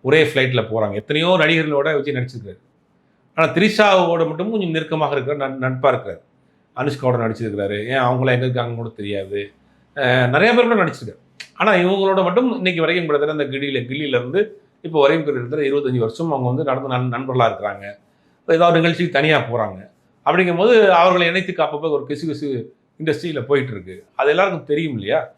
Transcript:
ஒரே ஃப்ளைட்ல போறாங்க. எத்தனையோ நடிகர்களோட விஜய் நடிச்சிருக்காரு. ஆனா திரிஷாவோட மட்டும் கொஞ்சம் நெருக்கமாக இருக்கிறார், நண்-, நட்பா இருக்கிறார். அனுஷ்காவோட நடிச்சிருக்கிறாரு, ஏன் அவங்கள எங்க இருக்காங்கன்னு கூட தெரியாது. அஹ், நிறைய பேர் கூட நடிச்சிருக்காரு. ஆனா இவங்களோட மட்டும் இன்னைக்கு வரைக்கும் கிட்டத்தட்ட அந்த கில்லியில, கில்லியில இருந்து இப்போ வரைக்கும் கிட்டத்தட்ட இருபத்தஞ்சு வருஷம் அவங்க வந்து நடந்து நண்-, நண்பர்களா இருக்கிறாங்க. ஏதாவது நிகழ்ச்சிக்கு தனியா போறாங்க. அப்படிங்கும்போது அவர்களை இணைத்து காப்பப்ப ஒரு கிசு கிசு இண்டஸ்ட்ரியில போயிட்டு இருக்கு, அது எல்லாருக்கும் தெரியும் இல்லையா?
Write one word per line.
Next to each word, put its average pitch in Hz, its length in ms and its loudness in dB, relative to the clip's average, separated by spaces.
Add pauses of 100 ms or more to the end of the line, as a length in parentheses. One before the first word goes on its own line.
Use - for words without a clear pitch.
ஒரே 151 220 4
ஃப்ளைட்ல 131 500 0
போறாங்க. 107 200 -2
எத்தனையோ 147 340 -2
நடிகர்களோட 156 680 2
விஜய் 139 180 -4
நடிச்சிருக்காரு. 123 460 -10 (760)
ஆனா 160 160 2
திரிஷாவோட 185 760 4
மட்டும் 165 240 -6
கொஞ்சம் 202 180 -2
நெருக்கமாக 156 460 -2
இருக்கிறார், 139 240 -4
நண்-, 135 220 -6
நட்பா 131 260 0
இருக்கிறார். 117 340 0 (540)
அனுஷ்காவோட 127 460 -2
நடிச்சிருக்கிறாரு, 107 680 -4
ஏன் 135 140 0
அவங்கள 127 400 0
எங்க 131 40 -2
இருக்காங்கன்னு 120 300 -4
கூட 117 140 -10
தெரியாது. 101 600 -8 (440)
அஹ், 127 340 2
நிறைய 175 240 4
பேர் 240 140 4
கூட 220 160 2
நடிச்சிருக்காரு. 139 360 -8 (340)
ஆனா 202 180 0
இவங்களோட 190 520 2
மட்டும் 220 320 0
இன்னைக்கு 175 260 -2
வரைக்கும் 170 260 0
கிட்டத்தட்ட 147 360 0
அந்த 135 140 -4
கில்லியில, 139 220 -4
கில்லியில 131 400 -2
இருந்து 151 420 -4 (200)
இப்போ 160 200 0
வரைக்கும் 147 320 2
கிட்டத்தட்ட 127 320 -4
இருபத்தஞ்சு 135 320 -2
வருஷம் 123 340 -2
அவங்க 127 160 -2
வந்து 131 160 -2
நடந்து 135 260 -4
நண்-, 127 320 -4
நண்பர்களா 127 260 2
இருக்கிறாங்க. 101 480 -6 (520)
ஏதாவது 165 320 6
நிகழ்ச்சிக்கு 170 340 0
தனியா 147 260 4
போறாங்க. 113 400 -4 (460)
அப்படிங்கும்போது 185 640 4
அவர்களை 180 380 6
இணைத்து 180 260 -2
காப்பப்ப 151 360 -2
ஒரு 143 180 -2
கிசு 147 240 -6
கிசு 135 320 -6 (400)
இண்டஸ்ட்ரியில 156 380 -4
போயிட்டு 131 300 0
இருக்கு, 92 340 -14 (100)
அது 139 140 2
எல்லாருக்கும் 170 360 0
தெரியும் 151 280 -2
இல்லையா? 113 440 -4